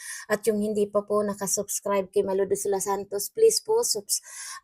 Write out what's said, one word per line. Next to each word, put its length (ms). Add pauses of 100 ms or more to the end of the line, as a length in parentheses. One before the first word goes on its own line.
(280)
At 180
yung 160
hindi 280
pa 180
po 160
nakasubscribe 880
kay 160
Malu 180
de 120 (100)
los 160
Santos, 480
please 320
po, 180
subs-, 400 (420)